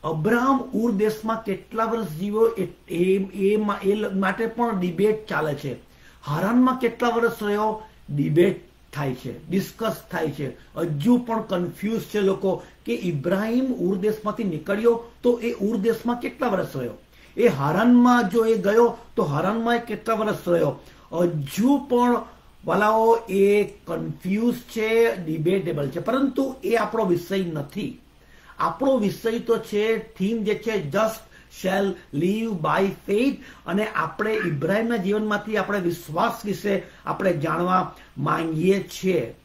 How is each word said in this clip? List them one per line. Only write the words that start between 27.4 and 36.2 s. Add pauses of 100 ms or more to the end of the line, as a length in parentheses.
નથી. (600)
આપણો
વિષય
તો
છે,
theme
જે
છે,
just (320)
shall (300)
live
by (220)
faith, (300)
અને
આપણે
ઇબ્રાહિમના
જીવનમાંથી
આપણે
વિશ્વાસ